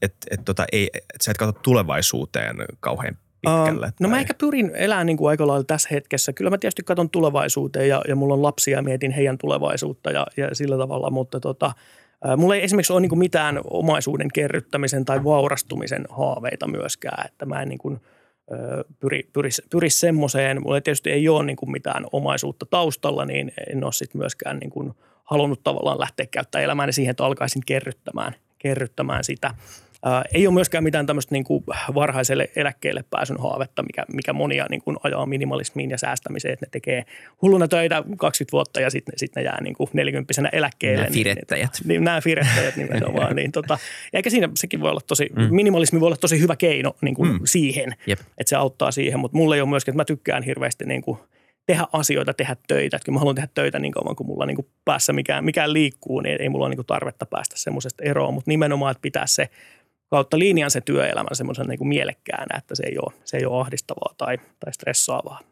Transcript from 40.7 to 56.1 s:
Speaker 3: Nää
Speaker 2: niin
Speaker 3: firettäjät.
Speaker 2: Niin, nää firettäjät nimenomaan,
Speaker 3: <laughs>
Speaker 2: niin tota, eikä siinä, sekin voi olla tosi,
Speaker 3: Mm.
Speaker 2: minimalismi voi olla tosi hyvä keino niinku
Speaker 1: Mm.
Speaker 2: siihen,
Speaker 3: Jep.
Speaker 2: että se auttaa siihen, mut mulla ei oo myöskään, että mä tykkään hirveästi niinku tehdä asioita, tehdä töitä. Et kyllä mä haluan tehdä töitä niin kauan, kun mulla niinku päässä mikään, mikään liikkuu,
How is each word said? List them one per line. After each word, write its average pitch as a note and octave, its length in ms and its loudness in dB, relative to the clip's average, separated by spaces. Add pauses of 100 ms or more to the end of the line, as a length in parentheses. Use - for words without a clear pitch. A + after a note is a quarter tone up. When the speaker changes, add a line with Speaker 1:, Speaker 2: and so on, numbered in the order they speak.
Speaker 3:
Nää G#2 80 -2
Speaker 2:
niin - 40 -2
Speaker 3:
firettäjät. G2+ 560 0 (140)
Speaker 2:
Niin, E3 200 2
nää E3 160 2
firettäjät C#3+ 560 2
nimenomaan, - 600 0
Speaker 3:
<laughs> - 0 -
Speaker 2:
niin C#3+ 160 -2
tota, D3+ 260 0 (340)
eikä G3 180 0
siinä, G#3 240 4
sekin - 260 -4
voi D3+ 100 2
olla D#3 160 0
tosi, D3 300 0
Speaker 3:
Mm. A2+ 180 4
Speaker 2:
minimalismi F3 460 6
voi D#3+ 60 6
olla E3+ 100 2
tosi D#3 240 4
hyvä E3 160 4
keino C#3 440 2
niinku - 240 0
Speaker 1:
Mm. A#2 200 4
Speaker 2:
siihen, C3+ 480 2 (140)
Speaker 3:
Jep. G2+ 140 0 (180)
Speaker 2:
että - 100 -4
se C#3+ 80 2
auttaa C3+ 340 0
siihen, C3+ 300 -2
mut B2+ 120 -4
mulla D#3 220 4
ei C#3+ 60 4
oo C3+ 60 2
myöskään, C#3 260 0
että D3+ 80 0
mä D3 40 2 (120)
tykkään C3+ 260 -2
hirveästi C3 420 -4
niinku C3 340 -4 (480)
tehdä E3+ 260 2
asioita, C#3+ 420 0
tehdä C3+ 220 -4 (120)
töitä. C#3+ 280 0
Et - 80 -6
kyllä C#3 120 0
mä C#3 40 2
haluan C#3+ 140 2
tehdä C#3+ 200 -4
töitä C#3+ 240 0
niin C#3+ 140 -4
kauan, - 240 -4
kun C#3+ 100 -8
mulla C#3+ 200 -4
niinku C#3 220 -4 (160)
päässä C#3+ 280 2
mikään, C#3+ 320 -2
mikään D3+ 280 0
liikkuu, C#3+ 480 0